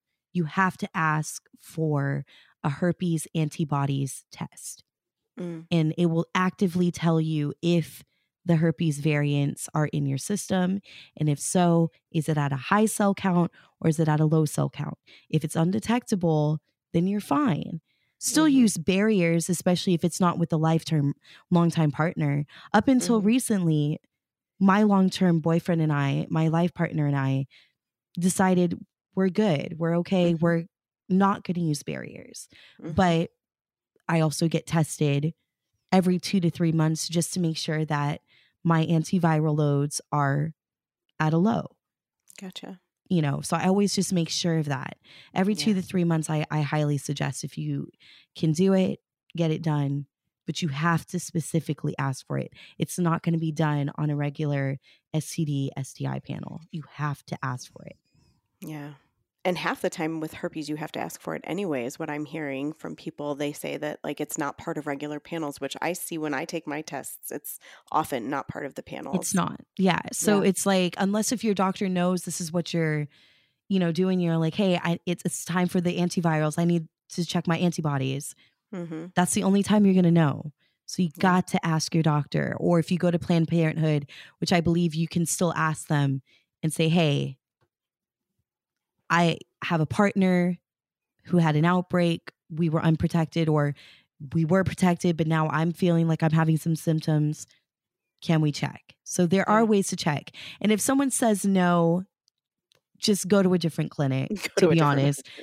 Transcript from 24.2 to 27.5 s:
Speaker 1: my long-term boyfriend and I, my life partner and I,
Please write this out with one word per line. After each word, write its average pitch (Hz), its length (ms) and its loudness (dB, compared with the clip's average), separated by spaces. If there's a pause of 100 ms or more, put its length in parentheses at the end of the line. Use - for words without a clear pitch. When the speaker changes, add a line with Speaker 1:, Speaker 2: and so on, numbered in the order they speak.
Speaker 1:
my 196 240 6
long-term 190 580 4
boyfriend 165 400 0
and 156 100 2
I, 143 380 0
my 160 200 2
life 170 240 0
partner 156 340 -2
and 143 100 0
I, 135 300 -2 (720)